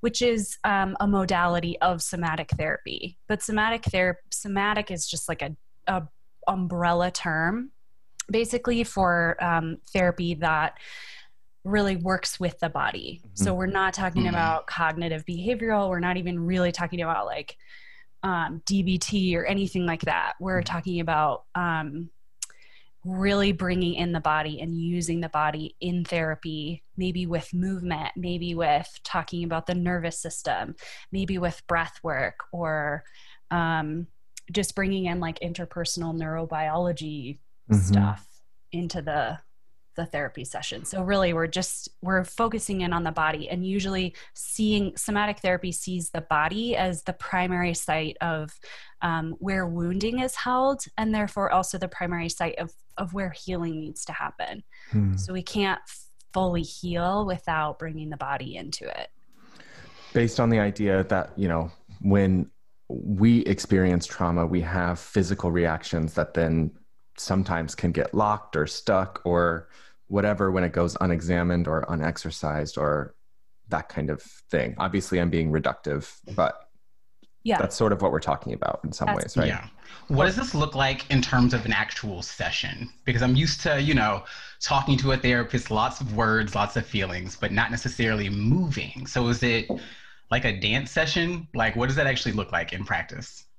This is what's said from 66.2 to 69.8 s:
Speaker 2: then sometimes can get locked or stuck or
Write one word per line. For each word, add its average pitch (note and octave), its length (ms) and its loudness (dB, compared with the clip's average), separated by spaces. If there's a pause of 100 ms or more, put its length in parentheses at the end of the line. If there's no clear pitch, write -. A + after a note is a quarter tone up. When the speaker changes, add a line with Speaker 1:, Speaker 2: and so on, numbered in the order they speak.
Speaker 2:
then E2 360 2 (460)
sometimes E2+ 600 0
can F2 160 0
get - 200 0
locked G#2 440 0
or D2+ 100 2
stuck - 580 0
or F2 440 2 (400)